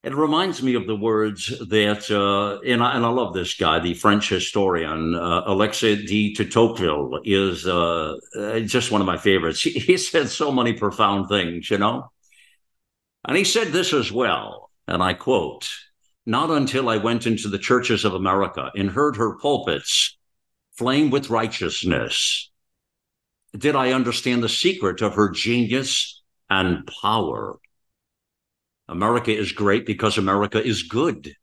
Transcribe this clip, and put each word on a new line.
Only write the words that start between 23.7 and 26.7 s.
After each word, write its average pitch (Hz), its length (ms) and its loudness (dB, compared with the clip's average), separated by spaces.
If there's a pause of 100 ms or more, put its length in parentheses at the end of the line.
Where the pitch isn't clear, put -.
I 131 180 2
understand 123 500 0
the 110 60 0
secret 170 540 0
of 104 120 0
her 104 160 4
genius 120 920 -2 (280)
and 92 360 2